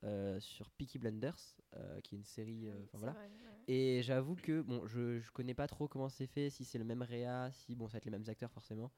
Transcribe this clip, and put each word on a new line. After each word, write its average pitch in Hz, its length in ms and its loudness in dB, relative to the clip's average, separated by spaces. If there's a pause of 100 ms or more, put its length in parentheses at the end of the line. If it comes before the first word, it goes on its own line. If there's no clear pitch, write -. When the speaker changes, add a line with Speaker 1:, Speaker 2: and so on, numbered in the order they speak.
Speaker 1:
euh, 101 380 2
sur - 300 -10
Peaky 139 280 -6
Blinders, 117 400 0 (380)
euh, - 240 -6
qui - 160 -8
est - 20 -6
une 104 60 -8
série, 113 420 -6
euh, 104 60 -4
Speaker 2:
Oui, 101 100 -8
Speaker 1:
enfin, 98 80 -12
Speaker 3:
C'est - 80 -10
Speaker 1:
voilà. 117 140 -2
Speaker 3:
vrai, - 160 -10
ouais. - 400 -18
Speaker 1:
Et 131 340 8
j'avoue 131 320 4
que, 160 280 4
bon, 123 260 0
je, 120 320 2
je 113 100 -8
connais 123 240 -2
pas 143 140 0
trop - 180 0
comment 135 220 0
c'est 131 180 -2
fait, 143 240 2
si 131 140 -6
c'est 123 140 -2
le 113 60 2
même 117 180 2
réa, 123 500 0
si, 120 240 -8
bon, 117 120 -2
ça 110 40 -6
va 113 60 -4
être - 80 -4
les 107 40 0
mêmes 107 180 -2
acteurs 117 220 -2
forcément. 110 480 -4